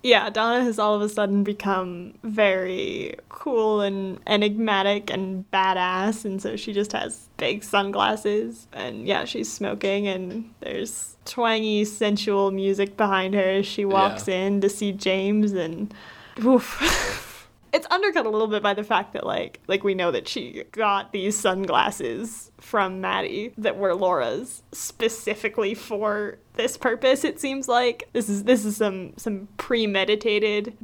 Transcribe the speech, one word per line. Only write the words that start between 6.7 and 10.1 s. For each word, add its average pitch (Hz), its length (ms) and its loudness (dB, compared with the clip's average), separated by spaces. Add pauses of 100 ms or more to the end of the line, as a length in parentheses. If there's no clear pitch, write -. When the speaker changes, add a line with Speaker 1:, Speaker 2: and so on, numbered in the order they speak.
Speaker 1:
just 208 180 0
has - 460 -6
big 202 260 -2
sunglasses, 208 1080 0
and - 340 -8
yeah, 196 160 0
she's - 280 -6
smoking, 202 560 -2
and 190 520 -6